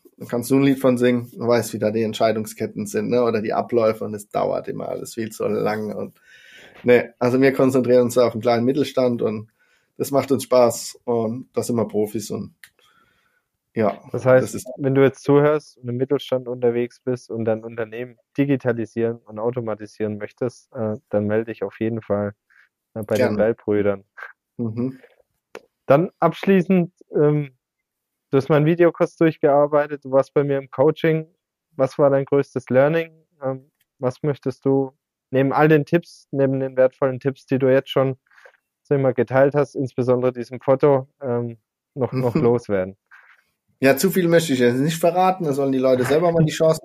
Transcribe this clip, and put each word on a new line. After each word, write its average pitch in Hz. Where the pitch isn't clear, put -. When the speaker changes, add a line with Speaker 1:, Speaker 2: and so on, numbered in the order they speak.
Speaker 1:
da -
kannst 123
du 135
ein 135
Lied 135
von 127
singen, 123
du -
weißt, 120
wie 113
da 107
die 113
Entscheidungsketten 110
sind, 107
ne, 123
oder 113
die 110
Abläufe 110
und 107
es 104
dauert 95
immer -
alles -
viel 110
zu -
lang 107
und, 104
ne, 120
also 123
wir 135
konzentrieren 127
uns 120
auf 123
einen 110
kleinen 117
Mittelstand 127
und 110
das -
macht 139
uns 120
Spaß -
und 117
da 120
sind 117
wir 107
Profis 104
und -
ja, 110
Speaker 2:
Das 123
heißt, 127
Speaker 1:
das 104
ist -
Speaker 2:
wenn 135
du 135
jetzt 135
zuhörst 147
und 123
im 120
Mittelstand 127
unterwegs 120
bist 127
und 113
dein 110
Unternehmen 117
digitalisieren 117
und 107
automatisieren 107
möchtest, -
äh, 110
dann 104
melde 110
dich 113
auf -
jeden 113
Fall, 101
äh, 110
bei 107
den 123
Speaker 1:
Gerne. 107
Speaker 2:
Bell-Brüdern. 104
Speaker 1:
Mhm. 120
Speaker 2:
Dann 156
abschließend, 180
ähm, 147
du 139
hast 127
meinen 147
Videokurs 170
durchgearbeitet, 147
du 131
warst 135
bei 147
mir 139
im 135
Coaching. 160
Was -
war 143
dein 139
größtes -
Learning? 160
Ähm, 135
was 127
möchtest 135
du 135
neben 135
all 151
den 156
Tipps, -
neben 135
den 131
wertvollen 131
Tipps, -
die 131
du 131
jetzt 135
schon, 135
sag 143
ich 135
mal, 131
geteilt 135
hast, 143
insbesondere 127
diesem 123
Foto, 135
ähm, 120
noch, 123
noch 127
Speaker 1:
<laughs> -
Speaker 2:
loswerden? 104
Speaker 1:
Ja, 135
zu 190
viel 180
möchte 165
ich 123
jetzt 123
nicht 160
verraten. 185
Da 147
sollen 139
die 135
Leute 127
selber 160
mal 165
die 151
Chance 160